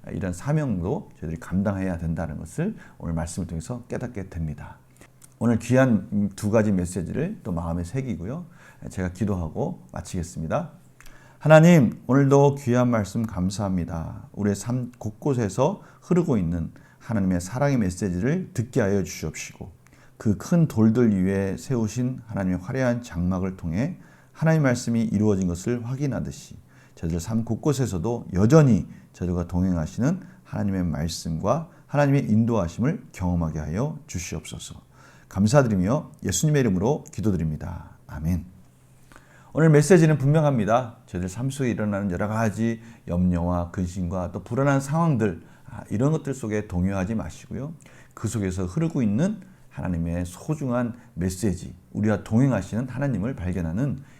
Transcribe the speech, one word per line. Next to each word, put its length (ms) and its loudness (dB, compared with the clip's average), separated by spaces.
이런 220 -4
사명도 760 -2
저희들이 200 -6
감당해야 580 -2
된다는 400 -4
것을 380 -6
오늘 160 -6
말씀을 340 -4
통해서 400 -8
깨닫게 420 -8
됩니다. 480 -10
오늘 200 2
귀한 760 2
두 140 -2
가지 220 4
메시지를 720 -2
또 80 -6
마음에 320 -2
새기고요. 640 -6
제가 200 -4
기도하고 840 -4
마치겠습니다. 800 -6
하나님, 680 8
오늘도 480 6
귀한 340 2
말씀 340 0
감사합니다. 1080 -4
우리의 220 0
삶 420 -4
곳곳에서 840 -2
흐르고 360 2
있는 340 -2
하나님의 440 0
사랑의 360 0
메시지를 760 -2
듣게 260 -2
하여 220 2
주시옵시고 680 -10
그 200 2
큰 300 2
돌들 580 4
위에 320 0
세우신 680 -4
하나님의 320 -2
화려한 460 -2
장막을 520 -2
통해 420 -4
하나님의 300 2
말씀이 400 2
이루어진 440 2
것을 380 -4
확인하듯이 680 -6
저희들 240 -4
삶 260 -2
곳곳에서도 880 -2
여전히 540 6
저희들과 340 -2
동행하시는 720 0
하나님의 420 -2
말씀과 840 -2
하나님의 460 2
인도하심을 800 0
경험하게 480 -2
하여 480 -4
주시옵소서. 760 -10
감사드리며 840 2
예수님의 380 2
이름으로 500 2
기도드립니다. 800 -2
아멘. 500 -4
오늘 160 6
메시지는 480 8
분명합니다. 800 2
저희들 220 -4
삶 200 -4
속에 220 -2
일어나는 400 -2
여러 160 -2
가지 520 0
염려와 640 0
근심과 600 -4
또 120 -8
불안한 380 0
상황들, 600 0
아, 240 -14
이런 220 2
것들 220 -4
속에 340 -4
동요하지 480 -2
마시고요. 580 -10
그 140 -6
속에서 380 -2
흐르고 360 -2
있는 400 0
하나님의 560 -4
소중한 680 -4
메시지, 600 -2
우리와 320 0
동행하시는 640 0
하나님을 480 -4
발견하는 680 -4